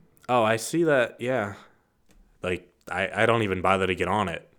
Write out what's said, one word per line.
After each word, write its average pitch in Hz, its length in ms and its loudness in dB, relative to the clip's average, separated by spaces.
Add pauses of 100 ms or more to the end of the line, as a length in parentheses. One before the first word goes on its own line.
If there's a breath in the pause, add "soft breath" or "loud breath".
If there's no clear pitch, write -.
(300)
Oh, 123 140 2
I 110 140 2
see 165 280 -2
that. 135 340 2
Yeah. 113 360 -4 (880 soft breath)
Like, 90 280 -6 (180)
I, 92 340 -2
I - 20 4
don't 117 180 4
even 95 180 -2
bother 95 260 2
to 92 80 0
get 87 120 -2
on 98 220 0
it. - 180 -10 (120)